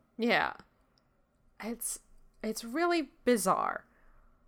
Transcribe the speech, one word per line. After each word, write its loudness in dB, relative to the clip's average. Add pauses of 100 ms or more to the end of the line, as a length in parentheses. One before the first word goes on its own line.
(180)
Yeah. 2 (1120)
It's, -8 (440)
it's -6
really 0 (160)
bizarre. 2 (600)